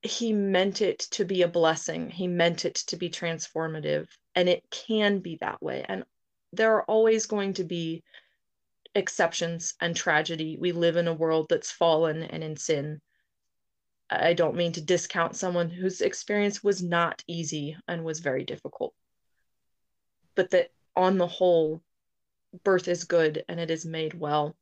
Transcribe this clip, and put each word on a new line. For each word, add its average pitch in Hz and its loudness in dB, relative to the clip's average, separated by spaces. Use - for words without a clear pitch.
he 220 -2
meant 196 2
it 196 2
to 208 -2
be 180 2
a 175 4
blessing. 165 0
He 180 -4
meant 170 2
it 175 -2
to - -6
be 175 -6
transformative, 160 -4
and 180 4
it 175 2
can 208 0
be 175 -8
that - -6
way. 135 -6
And 190 -6
there 220 4
are - 2
always 220 4
going 196 -2
to 190 -4
be 165 -6
exceptions 170 -2
and 170 -2
tragedy. 160 0
We 175 0
live 170 2
in 170 2
a 165 0
world 160 2
that's - 0
fallen 160 2
and 160 -8
in 156 -8
sin. 151 -2
I 160 2
don't 160 2
mean 170 0
to 170 -8
discount 170 0
someone 175 -2
whose 185 -4
experience 208 -2
was 196 2
not 170 0
easy 156 -6
and 170 -6
was 160 -6
very 139 -2
difficult, - -8
but 185 2
that 175 2
on 185 4
the 175 4
whole, 165 2
birth 185 2
is 175 -2
good 160 2
and 170 -6
it 165 -4
is 160 -2
made 160 -6
well. 151 -2